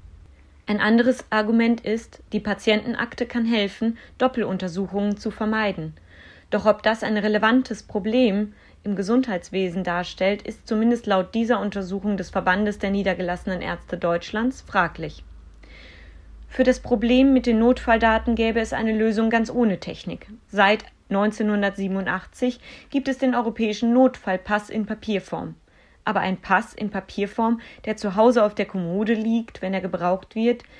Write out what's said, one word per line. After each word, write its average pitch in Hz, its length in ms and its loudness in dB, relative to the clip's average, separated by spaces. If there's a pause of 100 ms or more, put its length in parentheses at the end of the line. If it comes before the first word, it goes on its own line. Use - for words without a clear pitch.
(680)
Ein 208 140 0
anderes 233 500 4
Argument 226 500 2
ist, - 420 -6 (100)
die 214 80 0
Patientenakte 220 840 -2
kann 240 180 -2
helfen, 226 540 -2 (200)
Doppeluntersuchungen 196 1000 -2
zu 208 160 -6
vermeiden. 202 640 -4 (560)
Doch 208 160 0
ob 214 160 4
das 226 200 0
ein 214 140 -2
relevantes 214 640 2
Problem 208 720 0 (320)
im 202 120 -4
Gesundheitswesen 190 840 -2
darstellt, 180 600 -2
ist - 260 -12
zumindest 233 380 2
laut 185 280 0
dieser 226 260 2
Untersuchung 196 560 -4
des 180 140 -6
Verbandes 202 480 0
der 196 120 -2
niedergelassenen 185 720 -2
Ärzte 175 360 -8
Deutschlands 180 680 -2
fraglich. 165 640 -4 (1200)
Für - 140 0
das 254 180 4
Problem 254 540 4
mit 240 100 4
den 226 140 2
Notfalldaten 226 760 2
gäbe 226 260 0
es 220 120 -4
eine 220 240 -2
Lösung 220 320 2
ganz 226 220 0
ohne 220 300 0
Technik. - 480 -12 (200)
Seit 208 360 2 (260)
neunzehnhundertsiebenundachtzig 196 1500 -2 (280)
gibt 277 200 -2
es 262 100 -2
den 254 160 2
europäischen 226 580 0
Notfallpass 208 800 2
in 214 160 -4
Papierform. 196 720 -6 (500)
Aber 202 140 0
ein 190 180 -2
Pass 196 340 0
in 214 160 -6
Papierform, 208 720 -2 (240)
der 214 140 -4
zu 202 180 -4
Hause 226 280 6
auf 208 100 0
der 202 100 -2
Kommode 190 480 -2
liegt, 226 480 -2
wenn 190 140 -4
er 185 80 -4
gebraucht 180 520 -2
wird, 233 280 0 (180)